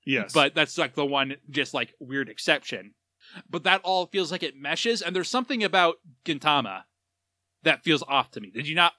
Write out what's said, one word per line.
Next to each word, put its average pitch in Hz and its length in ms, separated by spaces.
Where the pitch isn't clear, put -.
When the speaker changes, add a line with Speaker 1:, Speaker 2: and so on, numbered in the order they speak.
Speaker 1:
Yes. 123 260
Speaker 2:
But 143 220
that's, 156 240
like, 143 160
the 147 120
one 139 300
just, 139 240
like, 123 260
weird 135 300
exception. 123 640
But 185 140
that 185 200
all 180 220
feels 180 260
like 175 120
it 135 120
meshes, 160 460
and 175 140
there's 180 140
something 247 340
about 175 320
Gintama 139 600
that 156 200
feels 156 240
off 135 240
to - 80
me. 101 120
Did 131 160
you 156 80
not 170 240